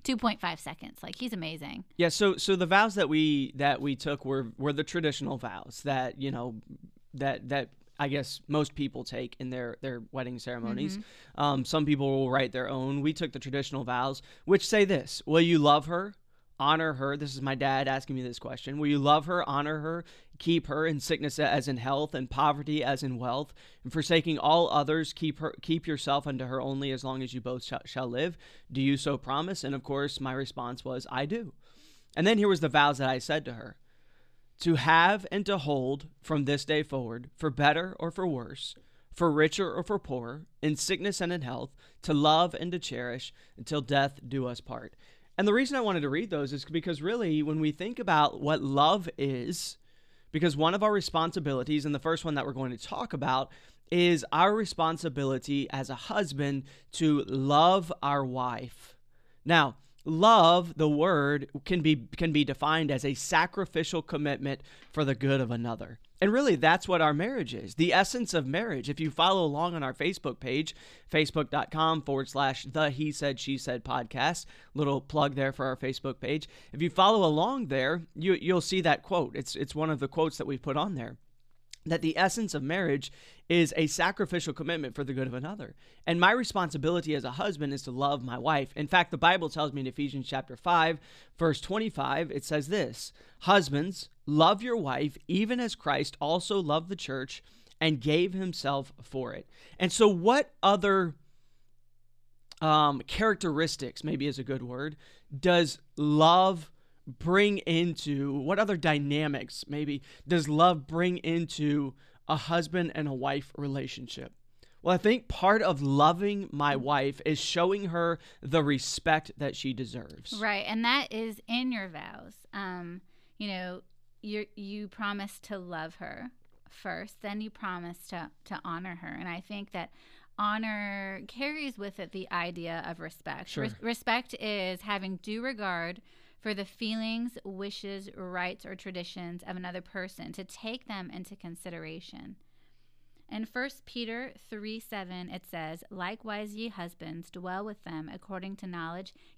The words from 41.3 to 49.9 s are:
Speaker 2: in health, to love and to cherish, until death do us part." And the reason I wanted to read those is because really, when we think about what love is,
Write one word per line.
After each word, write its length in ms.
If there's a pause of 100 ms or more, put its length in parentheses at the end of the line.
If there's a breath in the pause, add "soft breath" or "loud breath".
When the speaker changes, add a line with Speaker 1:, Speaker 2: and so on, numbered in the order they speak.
Speaker 2:
in 80
health, 340 (280 soft breath)
to 100
love 420
and 180
to 60
cherish, 540 (240 soft breath)
until 240
death 480
do 180
us 140
part." 340 (440 soft breath)
And 100
the 60
reason 220
I 40
wanted 200
to 100
read 180
those 240
is 140
because 340
really, 420
when 180
we 120
think 260
about 440
what 180
love 560
is, 600 (540)